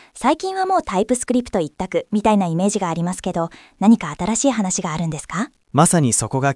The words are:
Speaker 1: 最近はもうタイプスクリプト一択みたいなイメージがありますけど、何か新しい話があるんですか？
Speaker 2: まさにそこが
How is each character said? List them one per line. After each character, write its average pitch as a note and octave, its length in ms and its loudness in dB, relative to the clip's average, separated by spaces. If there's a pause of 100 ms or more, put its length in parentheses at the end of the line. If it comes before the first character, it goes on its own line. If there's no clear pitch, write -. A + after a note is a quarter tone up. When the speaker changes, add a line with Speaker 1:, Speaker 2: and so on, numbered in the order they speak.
(120)
Speaker 1:
最 D4 240 0
近 F#4+ 200 -6
は F#4+ 100 -2
も F#4+ 120 2
う - 40 0
タ F#3+ 160 -4
イ G3+ 80 2
プ B3+ 80 0
ス A#3+ 100 -2
ク - 80 -2
リ B3 120 0
プ - 80 -16
ト F#3+ 80 0
一 D3+ 100 -4
択 - 400 -4
み G3+ 120 0
た A3 100 4
い G#3 60 4
な F#3 80 2
イ E3 100 -2
メ F#3 100 2
ー G3+ 40 2
ジ G3+ 100 -2
が F3+ 80 -2
あ E3 60 -2
り E3+ 100 -2
ま F3+ 100 -2
す - 80 -12
け F#3 100 -2
ど、 E3+ 180 -2 (280)
何 G#3+ 200 6
か D#3 200 -8
新 G#3+ 160 -2
し - 120 -2
い C#4 40 4
話 G3+ 320 -2
が E3 100 -4
あ D#3+ 60 -4
る E3+ 80 -2
ん D#3+ 40 -2
で D3+ 100 -6
す - 80 -16
か？ F#3+ 240 -6 (180)
Speaker 2:
ま D3 160 4
さ E3+ 140 2
に B2 120 4
そ - 160 -2
こ C3+ 120 -4
が C#3 160 0